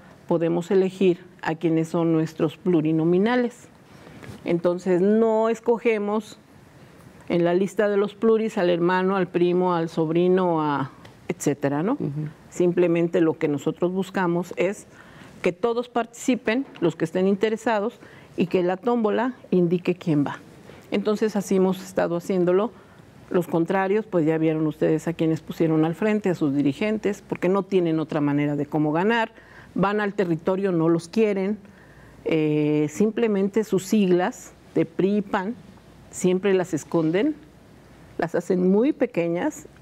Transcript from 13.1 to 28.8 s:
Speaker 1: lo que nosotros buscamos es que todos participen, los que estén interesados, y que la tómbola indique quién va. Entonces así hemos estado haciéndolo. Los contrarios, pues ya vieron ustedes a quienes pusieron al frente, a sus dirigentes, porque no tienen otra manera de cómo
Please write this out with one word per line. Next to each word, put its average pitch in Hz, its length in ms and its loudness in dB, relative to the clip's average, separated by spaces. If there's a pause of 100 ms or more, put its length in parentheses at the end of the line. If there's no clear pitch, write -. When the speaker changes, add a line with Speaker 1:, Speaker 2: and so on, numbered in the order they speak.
Speaker 1:
lo 160 180 2
que 160 80 -2
nosotros 151 460 -2
buscamos 180 640 -2
es 190 320 -4 (540)
que 180 100 0
todos 233 360 -4
participen, 240 800 -2 (140)
los 170 160 0
que 165 80 -4
estén 185 240 0
interesados, 214 720 -2 (360)
y 180 120 0
que 185 160 0
la 180 120 0
tómbola 233 580 0 (180)
indique 175 420 2
quién 147 320 0
va. - 140 -8 (500)
Entonces 208 460 -2
así 196 200 -2
hemos 185 280 2
estado 175 320 -2
haciéndolo. 185 560 0 (580)
Los 175 160 0
contrarios, 190 600 0
pues 165 200 0
ya 160 120 2
vieron 160 280 0
ustedes 156 400 0
a 170 60 -2
quienes 160 280 0
pusieron 160 440 0
al 165 100 0
frente, 214 360 0
a 165 40 0
sus 147 180 0
dirigentes, 196 720 -2
porque 180 220 -4
no 196 140 2
tienen 170 380 0
otra 156 200 -4
manera 147 360 0
de 143 100 -4
cómo 151 240 -2